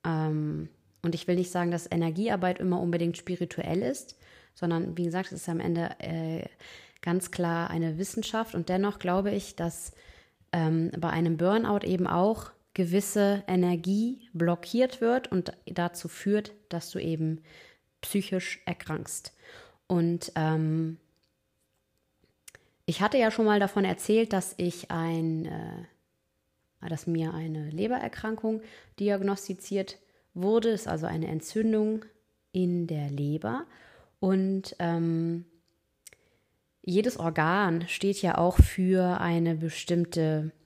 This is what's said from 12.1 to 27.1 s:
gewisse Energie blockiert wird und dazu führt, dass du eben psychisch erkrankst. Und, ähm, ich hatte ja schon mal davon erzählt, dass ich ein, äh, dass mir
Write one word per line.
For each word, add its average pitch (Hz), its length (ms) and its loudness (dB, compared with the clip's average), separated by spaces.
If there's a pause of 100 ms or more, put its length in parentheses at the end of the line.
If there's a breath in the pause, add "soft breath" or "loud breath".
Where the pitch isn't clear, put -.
gewisse 202 760 2
Energie 185 840 2
blockiert 170 680 2
wird 240 300 2
und 180 220 0 (140)
dazu 175 420 -4
führt, 208 440 -2 (160)
dass 165 220 -6
du - 80 -8
eben 160 440 -2 (580 loud breath)
psychisch - 640 -4
erkrankst. - 680 -8 (520 loud breath)
Und, 170 480 2
ähm, 160 640 0 (1900 soft breath)
ich 165 120 -2
hatte 220 180 4
ja 220 120 6
schon 220 160 2
mal 208 140 6
davon 202 240 2
erzählt, 214 480 2
dass 185 260 0
ich 175 320 -4
ein, 165 560 0
äh, - 380 -8 (1040)
dass 160 180 -6
mir 165 280 -2